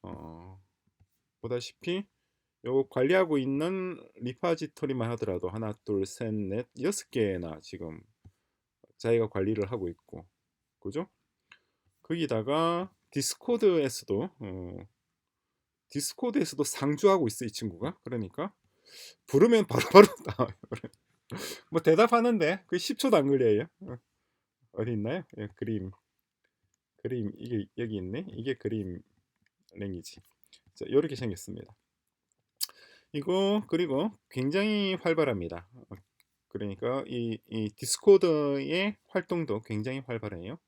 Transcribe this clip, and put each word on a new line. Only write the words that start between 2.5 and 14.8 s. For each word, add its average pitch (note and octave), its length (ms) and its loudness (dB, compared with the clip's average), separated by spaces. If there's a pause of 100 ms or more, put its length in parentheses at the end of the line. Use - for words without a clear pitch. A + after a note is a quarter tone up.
요 C3+ 240 2
관리하고 D#3 480 2
있는 E3 640 -2 (160)
리파지토리만 C3+ 960 -4
하더라도 F2+ 380 -4
하나, G#2+ 240 -6 (120)
둘, G2 220 -2
셋, A2 260 -6
넷, G#2 340 -4 (140)
여섯 F#3+ 300 -4
개나 F2+ 500 -2
지금 E2 380 -12 (1000)
자기가 A2+ 320 2
관리를 G2+ 420 0
하고 G2 160 -4
있고, - 380 -12 (540)
그죠? C#3+ 280 -6 (920)
거기다가 D#3+ 920 0 (200)
디스코드에서도, D#3+ 1160 0 (100)
어, F2+ 380 -10 (1120)